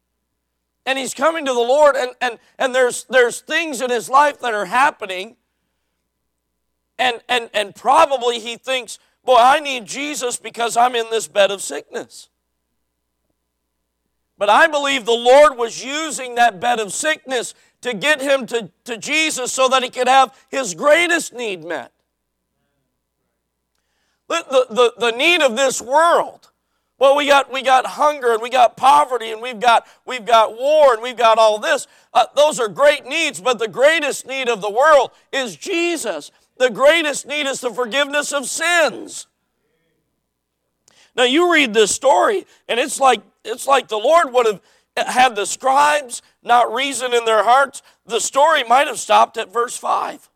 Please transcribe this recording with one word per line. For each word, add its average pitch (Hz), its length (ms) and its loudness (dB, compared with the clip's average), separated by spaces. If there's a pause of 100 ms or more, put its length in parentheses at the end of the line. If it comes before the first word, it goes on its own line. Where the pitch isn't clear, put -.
(840)
And 269 140 -4
he's 254 160 -8
coming 311 320 -2
to 262 60 -2
the 240 60 -4
Lord, 269 380 4
and, 254 140 -4 (100)
and, 240 180 -6 (200)
and 247 160 -2
there's, 254 300 0
there's 240 360 2
things 311 400 -6
in 254 80 -4
his 226 220 -6
life 285 300 2
that 240 120 -6
are 208 140 -4
happening, 220 720 -4 (1600)
and, 240 280 -2
and, 240 280 -4
and 202 200 -6
probably 247 640 0
he 226 180 -10
thinks, 254 420 -8 (260)
"Boy, 254 140 4
I 254 220 6
need 262 260 -8
Jesus 254 500 -8
because 214 400 -8
I'm 247 180 2
in 226 160 -4
this 226 180 -4
bed 196 220 2
of 196 120 -10
sickness." - 640 -14 (2000)
But 202 140 0
I 285 160 6
believe 277 400 -2
the 233 60 0
Lord 254 440 6
was 226 260 -6
using 262 520 -8
that 233 260 0
bed 240 200 -2
of 196 120 -8
sickness 269 600 -6 (260)
to 240 140 -8
get 277 260 -2
him 269 260 0
to, 233 240 -8 (140)
to 233 140 -10
Jesus 285 540 -4
so 262 160 0
that 254 140 0
he 233 60 -4
could 247 200 -4
have 269 280 4 (140)
his 240 240 -6
greatest 311 580 0
need 202 320 -10
met. 160 280 -10 (2250)
The, 330 200 -4
the, 254 260 0
the, 240 360 0
the 226 60 -4
need 320 260 2
of 233 140 0
this 269 260 -2
world. 285 680 0 (480)
Well, 277 180 4
we 294 100 0
got, 277 260 2
we 262 100 -6
got 254 220 2
hunger, 247 480 0
and 214 80 -2
we 247 80 -8
got 196 280 2
poverty, 254 540 2
and 220 120 -10
we've 240 180 -10
got, 233 260 2 (200)
we've 247 180 -10
got 220 320 2
war, 277 380 4
and 220 80 -6
we've 247 140 -8
got 226 200 4
all 214 220 4
this. 277 280 -2 (280)
Uh, 240 200 2
those 294 240 2
are 226 100 -2
great 262 360 0
needs, 277 360 -4
but 233 180 -2
the 220 100 -4
greatest 277 580 0
need 262 220 -8
of 220 120 -4
the 202 100 -6
world 262 400 4 (220)
is 247 240 -6
Jesus. 330 720 -6 (280)
The 254 120 0
greatest 285 560 0
need 294 200 -6
is 254 140 -6
the 254 100 -6
forgiveness 277 600 -4
of 285 140 -4
sins. 302 800 -4 (1900)
Now, 247 100 0
you 339 280 2
read 277 220 0
this 214 200 2
story, 339 520 2 (220)
and 233 120 -2
it's 277 200 -4
like, 254 200 2 (240)
it's - 220 -10
like 262 220 0
the 214 100 -4
Lord 285 340 2
would 240 140 2
have 208 140 -2 (360)
had 240 380 0
the 202 100 -4
scribes 277 800 0 (200)
not 226 300 2
reason 254 400 -4
in 233 140 0
their 220 160 2
hearts. 262 400 2 (240)
The 220 140 -4
story 294 440 2
might 254 220 2
have 233 140 -8
stopped 214 360 2
at 196 160 -8
verse 233 240 -4
five. - 600 -6